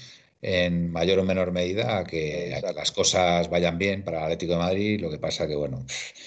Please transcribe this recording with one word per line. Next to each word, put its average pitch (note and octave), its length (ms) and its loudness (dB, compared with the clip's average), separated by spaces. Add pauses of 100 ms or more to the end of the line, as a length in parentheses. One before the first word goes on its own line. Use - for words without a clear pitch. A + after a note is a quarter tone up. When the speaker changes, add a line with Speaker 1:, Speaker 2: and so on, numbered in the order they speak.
(420)
Speaker 1:
en F2 480 2
mayor F2 300 4
o F#2+ 40 4
menor F#2 280 0
medida G2 460 0
a F2+ 60 -2
que, D#2+ 220 -4
a - 20 -2
que D2+ 280 -4
Speaker 2:
Exacto. D2+ 220 -4
Speaker 1:
las - 140 -2
cosas F2 560 4
vayan E2+ 300 2
bien G2 260 0
para E2+ 140 -4
el D#2 60 -2
Atlético E2+ 280 -2
de E2+ 60 2
Madrid. G2 420 0
Lo E2+ 100 -2
que D2+ 80 -6
pasa D#2 280 -2
que, D2+ 80 -2
bueno, C2 320 -4 (400)